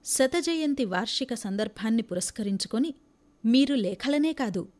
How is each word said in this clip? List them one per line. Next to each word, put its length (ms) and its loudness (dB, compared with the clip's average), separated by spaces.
శతజయంతి 800 0
వార్షిక 500 -2
సందర్భాన్ని 680 -2
పురస్కరించుకొని 920 -4
మీరు 300 6
లేఖలనే 580 2
కాదు 360 -4